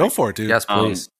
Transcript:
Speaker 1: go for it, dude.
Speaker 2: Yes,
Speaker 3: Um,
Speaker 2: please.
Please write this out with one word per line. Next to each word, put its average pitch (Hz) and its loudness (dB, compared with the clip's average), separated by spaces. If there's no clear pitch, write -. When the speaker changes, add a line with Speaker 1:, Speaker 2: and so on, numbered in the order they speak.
Speaker 1:
go 254 0
for 131 0
it, 92 -6
dude. 110 -4
Speaker 2:
Yes, 113 2
Speaker 3:
Um, 104 2
Speaker 2:
please. 92 -4